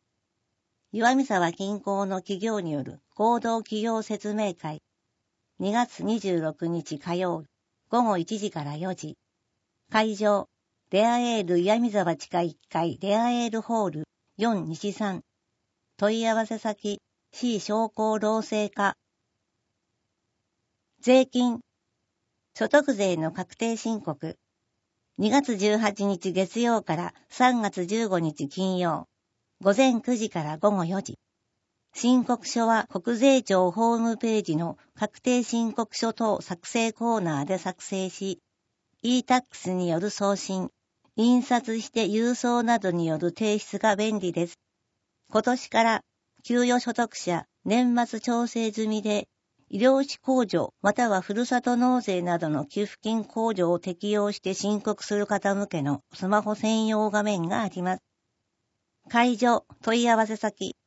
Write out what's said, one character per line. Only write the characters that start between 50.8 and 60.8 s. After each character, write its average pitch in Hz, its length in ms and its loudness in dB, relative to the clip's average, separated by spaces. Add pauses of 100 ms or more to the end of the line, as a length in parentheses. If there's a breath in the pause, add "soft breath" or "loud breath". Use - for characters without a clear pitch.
ま 208 120 2
た 240 160 0
は 190 120 2
ふ - 120 -6
る 233 120 -2
さ 247 160 0
と 247 140 0
納 247 260 2
税 185 200 -2
な 175 180 0
ど 165 100 -2
の 147 160 -2
寄 202 200 -4
付 - 160 -10
金 220 220 -2
控 226 300 -2
除 175 180 0
を 175 60 2
適 185 320 -8
用 208 220 0
し - 80 -10
て 190 140 -4
申 202 280 -2
告 208 240 -4
す 208 100 -4
る 208 120 0
方 202 260 0
向 202 140 -2
け 160 140 -4
の 139 200 -2 (120)
ス 185 140 -6
マ 208 140 2
ホ 208 140 -2
専 220 320 0
用 214 220 0
画 208 140 0
面 190 240 0
が 226 140 -2
あ 202 60 -2
り 180 140 -8
ま 185 160 -2
す。 - 40 -20 (1080)
会 240 280 4
場、 240 280 2 (160)
問 233 200 2
い 233 80 4
合 226 60 6
わ 220 120 4
せ 220 100 -6
先、 - 380 -4 (120)